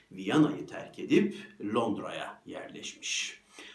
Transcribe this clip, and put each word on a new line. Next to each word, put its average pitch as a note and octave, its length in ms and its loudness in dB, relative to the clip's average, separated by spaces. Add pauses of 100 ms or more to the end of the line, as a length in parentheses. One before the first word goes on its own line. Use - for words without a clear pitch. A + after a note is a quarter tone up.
(120)
Viyana'yı G#2 560 4
terk - 320 -12
edip - 360 4 (400)
Londra'ya F2 720 -2
yerleşmiş. - 960 -6 (340)